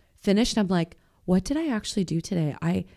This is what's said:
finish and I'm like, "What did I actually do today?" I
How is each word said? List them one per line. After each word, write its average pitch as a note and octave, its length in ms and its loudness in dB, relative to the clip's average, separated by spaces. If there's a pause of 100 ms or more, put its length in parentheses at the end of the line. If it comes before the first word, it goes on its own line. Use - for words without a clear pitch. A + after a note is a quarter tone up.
(160)
finish G#3 380 2
and - 60 0
I'm F#3 80 2
like, E3+ 280 0 (280)
"What F#3 200 2
did C#4+ 120 -2
I D#4+ 120 -2
actually G#3+ 360 -2
do E3 160 -4
today?" D#3+ 400 -2
I F3 260 -2 (100)